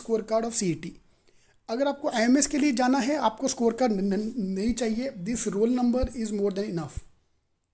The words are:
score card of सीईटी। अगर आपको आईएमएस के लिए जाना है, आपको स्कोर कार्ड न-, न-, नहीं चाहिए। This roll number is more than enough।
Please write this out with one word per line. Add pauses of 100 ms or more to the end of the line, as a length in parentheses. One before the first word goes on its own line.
score
card
of
सीईटी। (720)
अगर
आपको
आईएमएस
के
लिए
जाना
है,
आपको
स्कोर
कार्ड
न-,
न-,
नहीं
चाहिए।
This
roll
number
is
more
than
enough। (720)